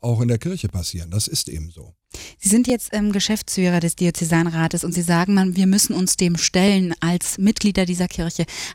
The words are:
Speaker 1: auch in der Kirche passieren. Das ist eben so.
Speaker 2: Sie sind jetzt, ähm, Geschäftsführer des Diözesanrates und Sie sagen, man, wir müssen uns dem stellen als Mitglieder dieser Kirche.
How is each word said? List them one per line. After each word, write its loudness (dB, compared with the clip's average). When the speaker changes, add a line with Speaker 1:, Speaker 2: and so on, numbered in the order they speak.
Speaker 1:
auch 0
in 0
der 0
Kirche -6
passieren. -8
Das -2
ist -6
eben -8
so. -20
Speaker 2:
Sie -4
sind 4
jetzt, -2
ähm, 0
Geschäftsführer 0
des 0
Diözesanrates 0
und -4
Sie 0
sagen, 2
man, 4
wir 4
müssen 4
uns 0
dem 2
stellen 2
als -2
Mitglieder 2
dieser 0
Kirche. -4